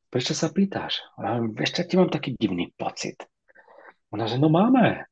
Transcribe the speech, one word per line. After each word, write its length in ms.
"Prečo 240
sa 160
pýtaš?" 560
A 40
ja 160
hovorím, 160
"Vieš 240
čo, 80
ti 120
mám 120
taký 240
divný 400
pocit." 560
Ona, 140
že, 160
"No 80
máme. 640